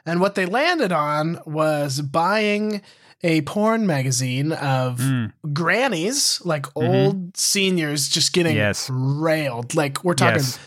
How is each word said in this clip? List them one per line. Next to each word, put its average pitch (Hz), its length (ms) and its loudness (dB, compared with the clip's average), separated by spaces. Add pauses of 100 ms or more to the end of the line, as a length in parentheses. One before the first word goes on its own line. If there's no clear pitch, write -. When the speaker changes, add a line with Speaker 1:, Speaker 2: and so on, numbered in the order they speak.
Speaker 1:
And 170 160 0
what 196 140 2
they 190 100 0
landed 262 460 0
on 151 540 0
was 151 560 0
buying 208 800 0 (420)
a 160 180 4
porn 214 460 0
magazine 131 640 0
of 131 480 -2
Speaker 2:
Mm. 127 320 0 (220)
Speaker 1:
grannies, 196 880 0
like 151 200 -2
Speaker 2:
Mm-hmm. - 320 0 (100)
Speaker 1:
old 190 320 -2
seniors 165 720 0
just - 240 0
getting 165 220 2
Speaker 2:
Yes. 104 360 0
Speaker 1:
railed. 139 840 -2
Like, 143 280 -2
we're 175 100 2
talking 151 280 4
Speaker 2:
Yes. 127 260 -4